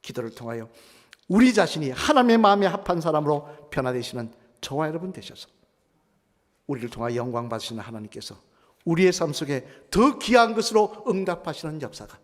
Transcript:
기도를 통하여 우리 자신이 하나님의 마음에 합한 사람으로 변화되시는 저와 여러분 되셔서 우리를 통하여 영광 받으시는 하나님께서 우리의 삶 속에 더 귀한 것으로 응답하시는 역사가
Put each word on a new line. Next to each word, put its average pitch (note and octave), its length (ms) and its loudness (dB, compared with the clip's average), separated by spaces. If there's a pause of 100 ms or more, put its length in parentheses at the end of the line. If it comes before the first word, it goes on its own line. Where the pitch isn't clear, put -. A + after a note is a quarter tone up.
기도를 A2+ 340 -10
통하여 A#2 340 -10 (580)
우리 A#3 260 6
자신이 D#3+ 380 0
하나님의 B3 460 4
마음에 G3+ 300 6
합한 F3+ 340 -2
사람으로 D3+ 720 -2
변화되시는 B2 600 -4 (300)
저와 D#3 280 -4
여러분 E3+ 220 -8
되셔서 - 380 -18 (1160)
우리를 A#2+ 220 -6
통하여 A#2 260 -6
영광 A#2+ 340 -6
받으시는 A2+ 320 -8
하나님께서 G#2+ 540 -14 (500)
우리의 F3 280 4
삶 D#3+ 200 -4
속에 C#3 340 -6 (220)
더 A#3 300 4
귀한 A#3 340 4
것으로 G#3+ 540 0
응답하시는 F3 760 -4
역사가 - 420 -14